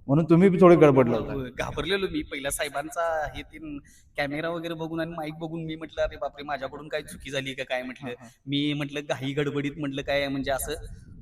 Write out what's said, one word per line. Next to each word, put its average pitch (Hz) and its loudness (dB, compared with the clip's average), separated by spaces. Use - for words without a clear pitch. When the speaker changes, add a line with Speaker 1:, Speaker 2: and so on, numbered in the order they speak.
Speaker 1:
म्हणून 147 4
तुम्ही 170 8
बी 180 4
थोडे 175 12
गडबडला 131 8
होता. 104 -4
Speaker 2:
हो, 135 -6
घाबरलेलो 147 -4
मी. 156 -2
पहिला 139 -8
साहेबांचा 156 -4
हे 147 -8
तीन 151 -14
कॅमेरा 147 -4
वगैरे 170 -6
बघून 160 -6
आणि 165 -6
माईक 156 -8
बघून 165 -8
मी 160 -8
म्हटलं, 156 -8
"अरे 156 -4
बापरे, 143 -8
माझ्याकडून 143 -8
काय 151 -6
चुकी 147 -16
झाली 135 -6
का 135 -6
काय?" 127 -4
म्हटलं. 127 -10
Speaker 1:
हा, 123 -12
हा. 113 -20
Speaker 2:
मी 143 0
म्हटलं, 143 -4
"घाई 139 -6
गडबडीत," 143 -2
म्हटलं, 139 -4
"काय 143 0
म्हणजे 135 -2
असं 135 -2